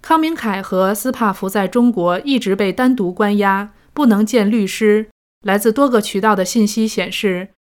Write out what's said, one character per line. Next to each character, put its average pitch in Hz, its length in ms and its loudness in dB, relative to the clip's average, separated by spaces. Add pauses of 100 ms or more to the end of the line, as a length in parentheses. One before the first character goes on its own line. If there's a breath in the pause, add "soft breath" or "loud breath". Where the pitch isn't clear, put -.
康 320 160 0
明 320 160 0
凯 208 260 -4
和 190 320 0
斯 254 200 -4
帕 220 200 -2
福 190 160 -6
在 196 200 -2
中 240 240 2
国 175 320 0
一 269 160 0
直 196 160 -2
被 196 160 0
单 254 240 2
独 185 160 -2
关 208 260 0
押， 196 320 -2 (240 soft breath)
不 294 120 2
能 214 200 4
见 208 240 2
律 214 160 0
师。 214 400 2 (400)
来 202 100 2
自 214 160 2
多 277 160 2
个 233 140 2
渠 202 180 -4
道 214 160 2
的 190 80 0
信 214 220 0
息 220 200 -2
显 185 240 -4
示 185 380 -4 (120)